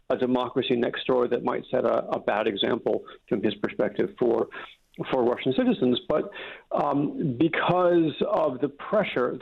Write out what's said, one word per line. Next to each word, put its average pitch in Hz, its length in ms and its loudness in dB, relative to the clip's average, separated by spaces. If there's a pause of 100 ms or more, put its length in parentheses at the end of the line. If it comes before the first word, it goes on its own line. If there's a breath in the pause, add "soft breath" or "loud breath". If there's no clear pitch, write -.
a 127 80 0
democracy 123 580 0
next 120 320 -2
door 123 220 2
that 123 160 -2
might - 260 -2
set 123 140 0
a, 117 240 0
a 123 100 -2
bad 110 280 0
example 110 580 0 (240 loud breath)
from 104 140 0
his 104 140 0
perspective - 600 -2
for, 117 300 2 (600 loud breath)
for 131 140 2
Russian 123 300 0
citizens, 127 440 2 (100)
but, - 220 0 (400 loud breath)
um, 143 640 -2
because 170 760 4 (180)
of 143 300 0
the 143 80 0
pressure - 720 -2